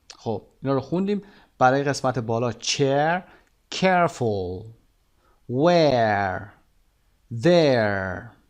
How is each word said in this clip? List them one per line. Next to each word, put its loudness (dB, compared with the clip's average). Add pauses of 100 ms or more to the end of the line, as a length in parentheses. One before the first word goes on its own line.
(160)
خب، -8 (200)
اینا -2
رو 0
خوندیم. -2 (360)
برای 4
قسمت -2
بالا -2
chair. 0 (520)
Careful. 0 (840)
Where. 2 (880)
There. 2 (180)